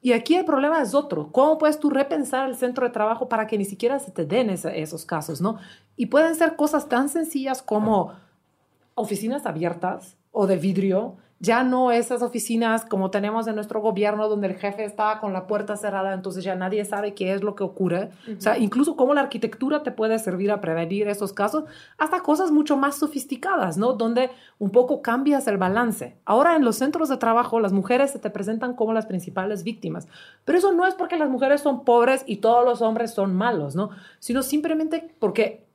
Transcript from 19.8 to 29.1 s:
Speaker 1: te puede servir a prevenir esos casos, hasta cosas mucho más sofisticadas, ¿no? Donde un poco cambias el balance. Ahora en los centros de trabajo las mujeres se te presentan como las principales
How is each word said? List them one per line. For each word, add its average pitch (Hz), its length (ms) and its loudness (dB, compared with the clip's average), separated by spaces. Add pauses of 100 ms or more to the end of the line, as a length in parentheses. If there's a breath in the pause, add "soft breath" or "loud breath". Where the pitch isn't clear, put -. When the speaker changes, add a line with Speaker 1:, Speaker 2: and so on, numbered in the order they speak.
Speaker 1:
te 247 80 -4
puede 220 280 0
servir 196 320 -2
a 208 100 -2
prevenir 170 480 -2
esos 202 240 -4
casos, 302 320 -2 (320 loud breath)
hasta 339 240 0
cosas 339 300 2
mucho 302 260 4
más 277 180 0
sofisticadas, 285 840 -2
¿no? 226 140 2
Donde 233 380 0 (280 loud breath)
un 202 120 -2
poco 247 320 4
cambias 269 460 2
el 208 100 0
balance. 190 680 0
Ahora 285 320 4
en 311 80 4
los 226 140 2
centros 302 320 0
de 269 80 0
trabajo 233 420 2
las 202 140 2
mujeres 247 380 2
se - 80 -10
te 208 100 -6
presentan 214 440 -6
como 226 200 -2
las 220 120 0
principales 190 600 -6